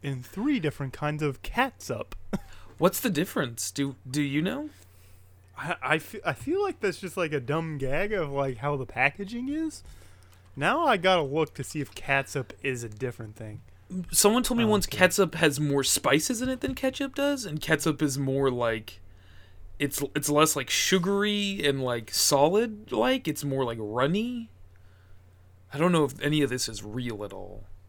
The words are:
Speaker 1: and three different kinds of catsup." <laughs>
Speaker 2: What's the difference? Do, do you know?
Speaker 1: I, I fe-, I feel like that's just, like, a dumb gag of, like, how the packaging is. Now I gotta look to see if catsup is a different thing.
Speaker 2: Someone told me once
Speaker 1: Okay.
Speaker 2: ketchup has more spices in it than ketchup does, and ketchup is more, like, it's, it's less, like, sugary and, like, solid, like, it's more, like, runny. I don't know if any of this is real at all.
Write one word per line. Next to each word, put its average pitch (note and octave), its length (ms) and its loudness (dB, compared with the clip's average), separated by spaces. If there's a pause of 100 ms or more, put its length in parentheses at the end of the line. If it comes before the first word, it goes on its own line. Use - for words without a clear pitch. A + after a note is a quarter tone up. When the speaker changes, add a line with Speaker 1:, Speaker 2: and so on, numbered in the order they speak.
Speaker 1:
and C3+ 200 -6
three B3+ 360 0
different C#3+ 340 -4
kinds D3+ 300 -2
of C#3 180 -2
catsup." - 720 -2 (180)
<laughs> - 460 -8
Speaker 2:
What's F3+ 220 4
the B3 100 0
difference? C#3+ 640 -2
Do, C#3 240 -2 (120)
do C#3 140 -2
you C#3+ 220 0
know? C4+ 260 -4 (880)
Speaker 1:
I, E3+ 240 -4
I C#3 160 2
fe-, - 260 -8
I D#3+ 100 -2
feel F4 280 -2
like G4 200 -2
that's G3 180 -2
just, F#3+ 180 -8
like, D#3+ 160 0
a C#3+ 60 0
dumb D3+ 400 -4
gag D3+ 340 0
of, E3 160 -2
like, C#3 280 -2
how C#3+ 180 -2
the C3 100 -4
packaging G3+ 640 -2
is. D#4 320 -4 (760)
Now B3+ 280 2
I A3+ 100 4
gotta F3+ 240 4
look C#3+ 320 0
to - 100 -8
see - 180 -6
if - 120 -8
catsup C#3 580 -2 (120)
is B2+ 200 -2
a A2+ 60 -8
different G#2+ 460 -8
thing. G#2+ 260 -12 (500)
Speaker 2:
Someone A3 300 6
told A#3+ 160 0
me A#3 80 4
once G#3+ 220 4
Speaker 1:
Okay. - 100 -6
Speaker 2:
ketchup F#3 380 4
has D#3 240 2
more C#3 240 2
spices D#3 580 2
in B3+ 80 -2
it B3+ 120 -4
than C4+ 120 -2
ketchup C4 400 -2
does, C#4 320 0
and D3+ 160 -6
ketchup D#3 400 2
is C#3 160 0
more, C3+ 320 2
like, A#2 500 -2 (800)
it's, C#3 240 0 (140)
it's D3 140 -2
less, D3+ 260 6
like, C3 160 -4
sugary G3+ 920 2
and, C3+ 200 2
like, A#2+ 280 -2
solid, G3+ 800 4
like, B3+ 360 2
it's D3 160 -4
more, C3+ 220 0
like, A#2 140 -4
runny. F3+ 680 0 (1200)
I C#3+ 60 -8
don't E3+ 140 6
know D#3+ 140 6
if C#3 180 -4
any D3+ 180 4
of C3+ 80 2
this B2 180 -2
is G2+ 160 -10
real G#2+ 400 -6
at G2 100 -8
all. F#2+ 320 -12 (240)